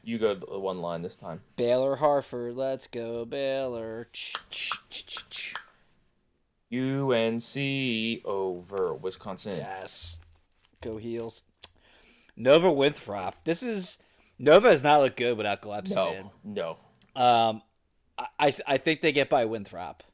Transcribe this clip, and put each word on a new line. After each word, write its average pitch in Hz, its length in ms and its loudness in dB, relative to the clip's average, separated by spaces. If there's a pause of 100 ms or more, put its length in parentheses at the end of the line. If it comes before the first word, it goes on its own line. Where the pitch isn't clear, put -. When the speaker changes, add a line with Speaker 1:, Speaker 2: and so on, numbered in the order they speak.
Speaker 1:
You 113 140 -6
go 107 160 2
the 95 240 -10
one 95 220 -4
line 85 220 -6
this 92 140 -10
time. 82 240 -12 (160)
Speaker 2:
Baylor, 127 400 0
Hartford. 127 600 0
Let's 135 300 -6
go, 117 380 -8
Baylor. 120 880 -6
Ch-, - 220 -12 (160)
ch-, - 200 -6 (180)
ch-, - 180 -12
ch-, - 240 -14
ch-. - 240 -12 (1160)
Speaker 1:
U 131 420 0
N 113 280 2
C 131 840 -4
over 92 720 -4
Wisconsin. 92 640 -8
Speaker 2:
Yes. 92 580 -10 (640)
Go 110 160 -8
Heels. 113 460 -8 (920)
Nova 156 380 6
Winthrop. 110 720 0
This 170 180 -2
is, 208 360 -6 (400)
Nova 180 320 10
has 143 120 6
not 147 200 6
looked 131 160 0
good 120 180 0
without 104 240 -2
Gillespie, 101 340 -6
Speaker 1:
No, 92 180 2
Speaker 2:
man. 95 180 -12 (120)
Speaker 1:
no. 95 280 -6 (440)
Speaker 2:
Um, 117 480 4 (540)
I, 117 100 -8 (120)
I 147 100 6
s-, 139 180 0
I 139 120 2
think 160 240 0
they 156 100 4
get 135 160 2
by 135 160 4
Winthrop. 95 580 -8 (120)